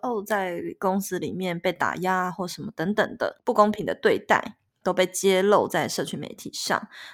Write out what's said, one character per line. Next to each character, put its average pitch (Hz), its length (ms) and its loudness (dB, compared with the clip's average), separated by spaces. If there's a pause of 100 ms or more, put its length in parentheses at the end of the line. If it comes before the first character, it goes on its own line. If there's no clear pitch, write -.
，“哦， 226 180 -2
在 185 380 -2 (160)
公 196 220 0
司 185 180 -4
里 - 140 -4
面 180 260 -4
被 180 140 0
打 127 240 -2
压” 185 340 0
或 175 160 -6
什 170 160 -10
么 208 140 -10
等 180 180 -2
等 - 220 0
的 - 260 -4
不 247 100 0
公 208 200 6
平 202 120 -6
的 - 120 -2
对 175 200 4
待， - 420 0 (260)
都 185 80 2
被 185 140 2
揭 185 340 2
露 190 260 6
在 160 220 0
社 - 160 -4
群 - 160 -8
媒 - 140 -10
体 - 180 -14
上。 - 360 -4 (260)